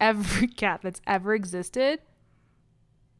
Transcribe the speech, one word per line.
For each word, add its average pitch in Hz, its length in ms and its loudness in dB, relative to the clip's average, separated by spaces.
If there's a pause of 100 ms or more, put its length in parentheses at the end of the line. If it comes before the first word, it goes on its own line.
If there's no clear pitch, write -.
every 208 480 2
<laughs> - 0 -
cat 196 340 -2
that's 180 240 -8
ever 196 260 0
existed." 220 680 -2 (1200)